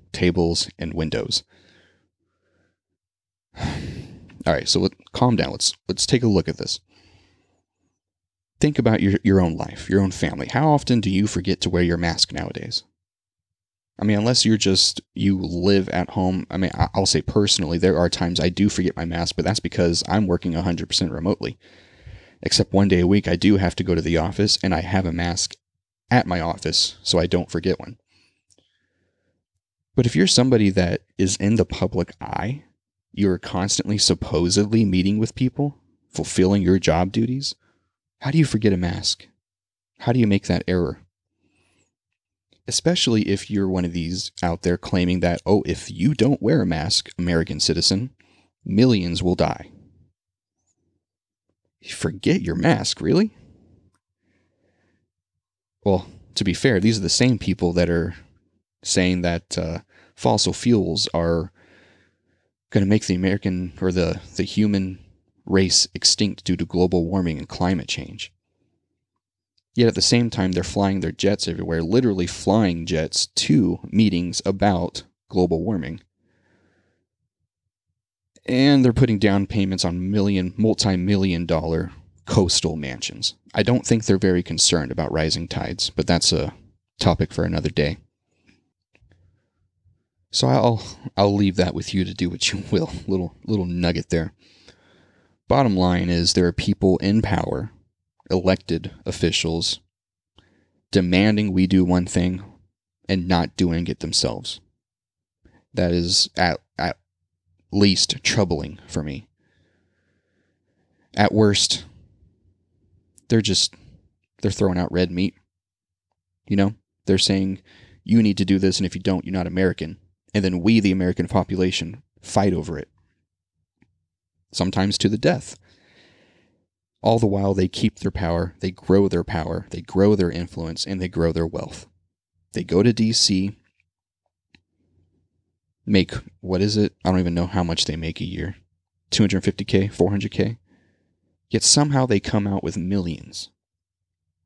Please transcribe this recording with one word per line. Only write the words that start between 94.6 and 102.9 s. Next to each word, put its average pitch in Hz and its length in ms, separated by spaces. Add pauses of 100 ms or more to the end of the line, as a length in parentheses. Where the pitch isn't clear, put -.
Bottom 127 280
line 90 340
is 85 240
there 90 120
are 87 60
people 95 460
in 107 240
power, 87 500 (580)
elected 92 600 (140)
officials, 82 760 (1120)
demanding 98 600
we 92 140
do 92 180
one 90 220
thing 92 360 (640)